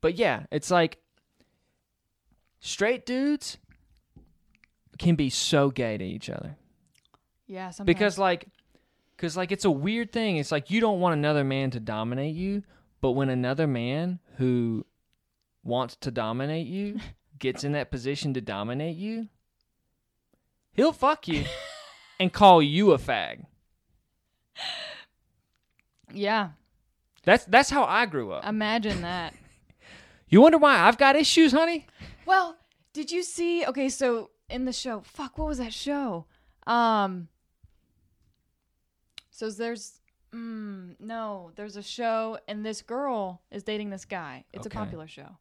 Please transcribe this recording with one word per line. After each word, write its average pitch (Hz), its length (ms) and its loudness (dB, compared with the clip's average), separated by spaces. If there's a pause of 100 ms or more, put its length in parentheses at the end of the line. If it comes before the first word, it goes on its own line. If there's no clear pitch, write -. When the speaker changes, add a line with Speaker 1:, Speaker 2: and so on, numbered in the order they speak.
Speaker 1:
But 170 160 0
yeah, 170 340 0
it's - 220 -4
like 165 260 2 (1600)
straight 240 480 -2
dudes 277 520 -2 (1400)
can 170 160 4
be 143 160 0
so 139 400 2
gay 117 260 -4
to 92 80 -8
each 92 240 -10
other. - 280 -12 (880)
Speaker 2:
Yeah, 185 240 -12
sometimes. 196 240 -6
Speaker 1:
Because, 190 240 0
like, 185 300 0 (680)
'cause, 165 200 -6
like, 185 160 -2
it's 196 120 -4
a 196 60 6
weird 208 400 0
thing. 214 280 0
It's 143 120 -4
like 151 220 -2
you 226 80 2
don't 214 180 2
want 180 140 2
another 147 320 2
man 135 260 0
to 127 80 -6
dominate 117 560 -4
you, 196 300 -4 (360)
but 131 120 2
when 135 180 2
another 131 380 0
man 143 500 -2 (200)
who 120 460 0 (760)
wants 120 380 -4
to 135 100 -6
dominate 123 560 -4
you 202 320 -8 (200)
Speaker 2:
<laughs> - 200 -20
Speaker 1:
gets 131 240 -4
in 143 100 -4
that 143 200 -4
position 139 420 -4
to 127 60 -4
dominate 117 560 -6
you, 220 320 -8 (1400)
he'll 294 200 2
fuck 302 340 0
you 151 160 -2 (400)
Speaker 2:
<laughs> - 380 -18
Speaker 1:
and 185 120 2
call 180 300 10
you 170 300 4
a 135 60 6
fag. 82 480 -4 (2750)
Speaker 2:
Yeah. 202 380 -2 (760)
Speaker 1:
That's, - 220 6
that's 240 240 6
how 269 140 2
I 220 220 2
grew 131 260 -6
up. 73 140 -6
Speaker 2:
Imagine 214 560 -2
that. 175 360 -8
Speaker 1:
<laughs> - 60 -20 (840)
You 190 120 10
wonder 311 180 10
why 285 220 6
I've 220 180 8
got 269 160 8
issues, 311 380 6
honey? 330 340 0 (400)
Speaker 2:
Well, 349 300 2 (360)
did 294 200 -8
you 359 100 -2
see? 339 420 -2
Okay, 269 240 -2
so 240 420 -2 (200)
in 254 140 -6
the 254 80 -4
show, 233 300 -8
fuck, - 360 -14
what 311 80 -4
was 302 120 -6
that 233 140 -8
show? 262 540 -6 (400)
Um, 208 600 0 (2000)
so - 220 -10
there's, 233 480 -10 (340)
mm, 214 640 -14
no, 208 560 -12
there's 208 220 -14
a 208 60 -14
show, 226 640 -4
and 214 180 -8
this 214 160 -8
girl 226 580 -6 (120)
is 196 100 -12
dating 208 280 -6
this 190 140 -14
guy. 151 480 -12
It's - 140 -14
Speaker 1:
Okay. 214 100 -12
Speaker 2:
a 220 40 -8
popular 160 260 -10
show. 151 340 -20